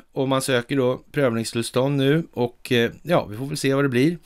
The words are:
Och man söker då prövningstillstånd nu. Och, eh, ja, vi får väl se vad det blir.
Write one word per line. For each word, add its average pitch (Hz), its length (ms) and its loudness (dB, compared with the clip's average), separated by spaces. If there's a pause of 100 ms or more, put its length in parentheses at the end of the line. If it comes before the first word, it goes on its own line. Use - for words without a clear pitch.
(120)
Och 131 160 -2
man 131 140 0
söker 131 360 0
då 127 340 0
prövningstillstånd 123 840 0
nu. 143 360 2
Och, - 380 -6
eh, 117 200 2 (120)
ja, 156 220 0
vi 104 120 -12
får 131 80 -8
väl 147 120 -6
se 135 160 0
vad 139 120 2
det 139 40 0
blir. 135 360 2